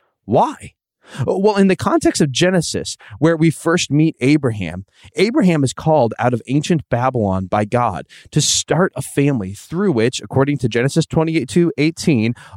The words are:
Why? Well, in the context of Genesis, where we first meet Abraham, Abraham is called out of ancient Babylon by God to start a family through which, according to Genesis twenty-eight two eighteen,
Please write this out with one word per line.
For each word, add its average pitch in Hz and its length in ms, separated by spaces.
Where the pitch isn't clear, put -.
Why? 196 480
Well, 196 320
in 196 100
the 185 80
context - 460
of 151 100
Genesis, 165 640
where 165 160
we 160 140
first 165 420
meet 151 300
Abraham, 110 640
Abraham 190 460
is 131 120
called 143 440
out 123 160
of 113 140
ancient 147 420
Babylon 113 580
by 107 180
God 104 400
to - 100
start - 560
a 127 60
family 131 520
through 175 380
which, 117 300
according 139 380
to 120 100
Genesis 127 360
twenty-eight 160 440
two 170 280
eighteen, 135 560